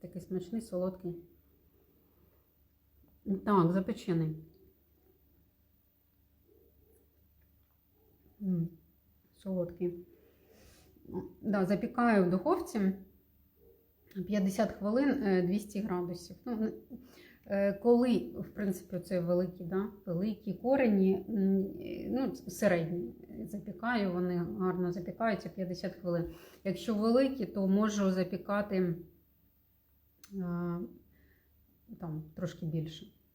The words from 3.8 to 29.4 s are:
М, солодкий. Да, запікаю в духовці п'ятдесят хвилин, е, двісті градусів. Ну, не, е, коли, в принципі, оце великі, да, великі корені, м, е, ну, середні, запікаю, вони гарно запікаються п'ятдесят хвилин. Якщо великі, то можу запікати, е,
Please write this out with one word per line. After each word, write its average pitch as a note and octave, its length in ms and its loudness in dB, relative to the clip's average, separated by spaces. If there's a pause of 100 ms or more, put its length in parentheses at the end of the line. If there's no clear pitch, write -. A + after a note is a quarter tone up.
М, F3 260 0 (680)
солодкий. F3 680 -4 (1300)
Да, G3 260 2
запікаю G#3+ 580 4
в F3 60 4
духовці G3+ 640 2 (1300)
п'ятдесят G3 460 2
хвилин, A#3 360 2
е, F#3+ 340 2
двісті G3 380 0
градусів. F3+ 640 -4
Ну, A#3+ 120 -4
не, A3 160 0 (720)
е, G3+ 260 2
коли, A#3 680 4
в - 100 -8
принципі, G3 480 -4
оце F3 240 -2
великі, F3 440 0
да, F#3+ 240 -2 (180)
великі F#3+ 480 -2
корені, G#3+ 720 4
м, G3 360 4 (160)
е, - 300 -8
ну, A#3+ 240 0 (160)
середні, F3 640 0 (300)
запікаю, G#3 680 -2
вони F3+ 240 0
гарно F3+ 560 0
запікаються G3 560 -2
п'ятдесят F3+ 460 -6
хвилин. E3+ 400 -4 (300)
Якщо G3 300 -2
великі, A#3 520 4
то F#3+ 220 -2
можу G3+ 420 4
запікати, F#3+ 680 -2
е, F3+ 160 2 (3000)